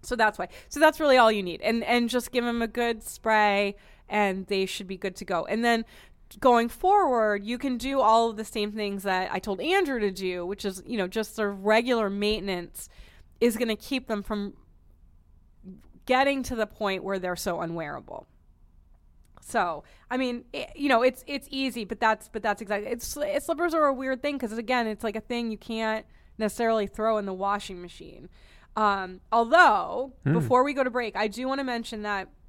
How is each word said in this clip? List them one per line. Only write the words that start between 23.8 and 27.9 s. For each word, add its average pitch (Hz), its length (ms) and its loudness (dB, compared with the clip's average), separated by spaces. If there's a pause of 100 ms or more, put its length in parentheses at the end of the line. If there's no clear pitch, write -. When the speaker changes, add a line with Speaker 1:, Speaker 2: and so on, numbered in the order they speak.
Speaker 1:
a 277 80 2
weird 262 280 -4
thing, 285 160 -4
'cause 220 140 -4
again, 233 340 -2
it's, 214 180 -6
like, 214 120 -4
a 220 40 -6
thing 233 300 -6
you 208 80 -6
can't 220 460 -4 (340)
necessarily 220 480 0
throw 220 320 0
in 202 80 -4
the 190 60 -6
washing 196 480 -4
machine. - 480 -18 (480)